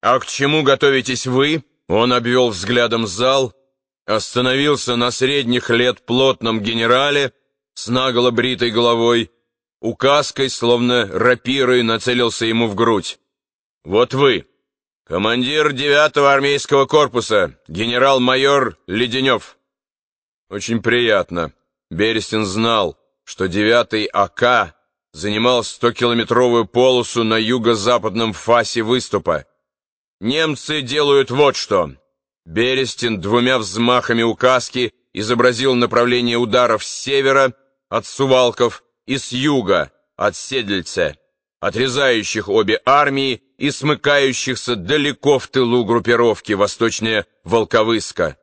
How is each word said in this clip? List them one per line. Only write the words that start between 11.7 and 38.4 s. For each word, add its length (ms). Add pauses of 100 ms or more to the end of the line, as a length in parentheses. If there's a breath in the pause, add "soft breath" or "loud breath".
нацелился 600
ему 240
в 60
грудь. 440 (680)
Вот 280
вы, 340 (600)
командир 680
девятого 600
армейского 520
корпуса, 720 (100)
генерал-майор 1080 (100)
Леденёв. 680 (960)
Очень 320
приятно. 720 (360)
Берестин 540
знал, 540 (260)
что 240
девятый 640
А 160
К 460 (380)
занимал 520
стокилометровую 1040
полосу 580
на 140
юго-западном 960
фасе 480
выступа. 640 (760)
Немцы 640
делают 480
вот 260
что. 360 (520)
Берестин 760
двумя 380
взмахами 640
указки 720 (220)
изобразил 600
направление 600
ударов 480
с 40
севера, 640 (340)
от 180
Сувалков, 800 (220)